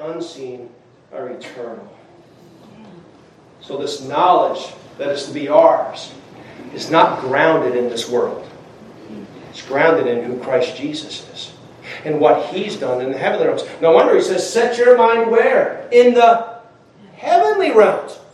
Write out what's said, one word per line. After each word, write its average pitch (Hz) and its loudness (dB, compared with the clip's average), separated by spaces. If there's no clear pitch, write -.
unseen 131 -12
are 127 -12
eternal. 113 -14
So - -10
this - -6
knowledge - 0
that 143 -6
is 143 -4
to 135 -12
be 139 -8
ours - 2
is - -12
not - 2
grounded 135 0
in 120 -2
this 117 -8
world. - -4
It's - -20
grounded 151 2
in 120 -2
who 127 -6
Christ - -2
Jesus - -10
is - -18
and 151 -2
what 147 4
he's 202 -6
done 127 -4
in 135 -6
the 139 -6
heavenly 190 0
realms. - -2
No 165 4
wonder - 6
he - 4
says, - -2
"Set 233 0
your 240 6
mind 226 2
where? 240 0
In 247 6
the 233 4
heavenly 349 2
realms, - 2